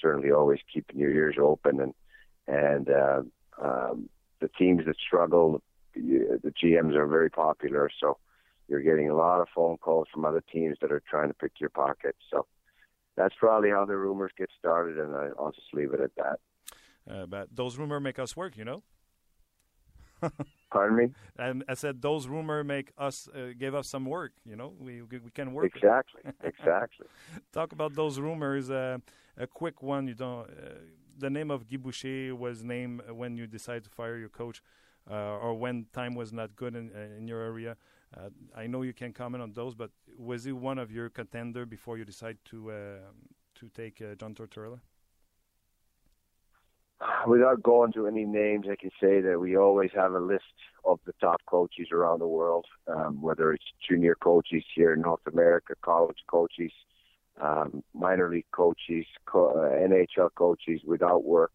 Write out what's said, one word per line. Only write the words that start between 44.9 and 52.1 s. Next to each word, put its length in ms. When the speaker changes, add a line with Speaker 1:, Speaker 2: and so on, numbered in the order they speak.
Speaker 1:
Without 360
going 300
to 140
any 180
names, 440
I 60
can 240
say 220
that 180
we 160
always 400
have 180
a 60
list 240
of 220
the 160
top 240
coaches 480
around 260